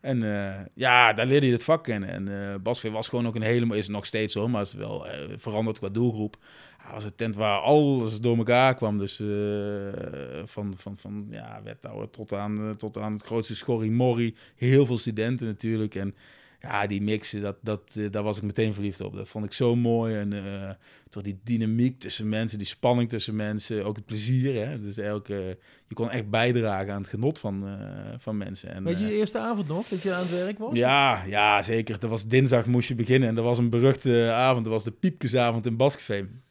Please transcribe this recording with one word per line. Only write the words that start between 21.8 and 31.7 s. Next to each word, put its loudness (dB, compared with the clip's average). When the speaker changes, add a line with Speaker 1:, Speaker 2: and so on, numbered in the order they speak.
Speaker 1:
tussen -4
mensen, -2
die -6
spanning 2
tussen -4
mensen, -4
ook -4
het -14
plezier, 0
hè. -8
Dus -8
elke, -6
je -14
kon -2
echt -4
bijdragen 2
aan -6
het -8
genot -2
van, -6
eh, -10
van -6
mensen. -10
En, -10
Speaker 2:
Weet -2
je 0
Speaker 1:
eh, -2
Speaker 2:
je 0
eerste 0
avond -4
nog, -4
dat -4
je -2
aan -2
het -2
werk -4
was? -2
Speaker 1:
Ja, 4
ja, 6
zeker. -2